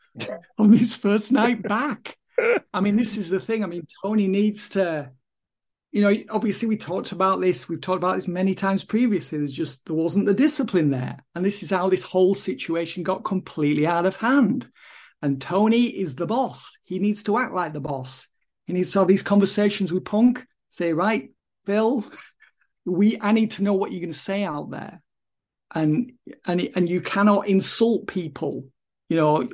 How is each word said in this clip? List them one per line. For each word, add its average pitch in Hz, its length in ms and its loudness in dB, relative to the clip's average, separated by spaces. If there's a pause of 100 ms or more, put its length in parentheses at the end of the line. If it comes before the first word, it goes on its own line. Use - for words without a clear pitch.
(160)
<laughs> - 420 -14
on 208 140 8
his - 240 6
first 214 360 0
night 233 320 2
back. 226 540 -4 (560)
I 190 60 -2
mean, 202 160 2
this 214 220 0
is 175 120 -6
the 190 100 0
thing. 220 240 -4
I 185 40 -4
mean, 170 180 -8 (160)
Tony 202 260 2
needs 208 420 0
to, 160 420 -2 (800)
you 208 100 0
know, 202 140 6 (140)
obviously 220 400 -2
we 220 80 0
talked - 340 -6
about 185 300 0
this. 180 260 0
We've 165 140 -8
talked 185 160 -4
about 180 180 -2
this 190 140 -6
many 185 260 0
times 196 300 -2
previously. 208 540 0
There's 143 140 -4
just, - 320 -8
there 160 100 -4
wasn't 170 320 2
the 202 60 4
discipline 202 580 2
there. 131 260 -4 (180)
And 180 80 -4
this 202 180 -2
is 165 100 -4
how 185 180 0
this 185 140 2
whole 185 320 4
situation 170 680 -6
got 185 220 -4
completely 151 600 0
out 170 200 0
of 190 100 0
hand. 233 540 2 (520)
And 139 200 -2
Tony 220 460 2
is 165 280 -6
the 170 100 -4
boss. 226 580 -4
He 180 160 -6
needs 208 240 -2
to 208 140 0
act 254 160 -2
like 165 200 -4
the 147 80 -8
boss. 131 460 -8 (380)
He 175 80 -6
needs 180 200 -2
to 202 60 2
have 185 100 4
these 190 140 6
conversations 202 680 2
with 180 140 -2
Punk, 240 400 2 (220)
say, 170 260 -4
"Right, 202 360 0 (360)
Phil, 220 380 0 (420)
<laughs> - 400 -20
we, 202 360 2
I 208 100 0
need 220 200 2
to 196 120 -4
know 202 100 0
what 190 180 -2
you're 180 100 -8
gonna 170 120 -8
say 202 300 -6
out 151 280 -8
there." - 300 -14 (720)
And, 156 380 0 (320)
and, 180 300 -2
and 175 140 2
you 175 120 -2
cannot 202 460 2
insult 208 600 2
people. 160 580 -6 (440)
You 165 80 2
know, 156 360 4